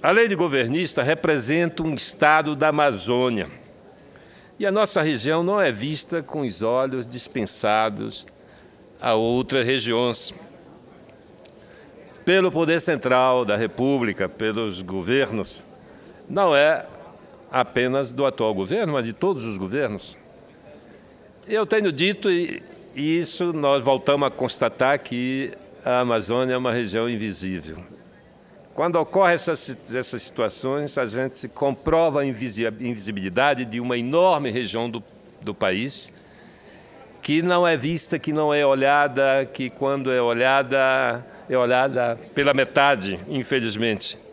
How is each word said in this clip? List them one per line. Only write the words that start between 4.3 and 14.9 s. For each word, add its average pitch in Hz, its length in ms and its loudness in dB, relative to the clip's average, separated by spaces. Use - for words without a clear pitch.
E 208 80 -4
a 190 60 2
nossa 196 300 2
região 156 420 0
não 202 160 0
é 151 140 2
vista 147 500 -6
com 151 160 -8
os 104 240 -4
olhos 127 420 0
dispensados 110 1200 -2
a 120 160 0
outras 120 520 0
regiões. 120 680 -2
Pelo 185 260 4
poder 160 300 2
central 127 640 4
da 104 140 0
República, 113 720 0
pelos 107 520 -4
governos, 98 840 -4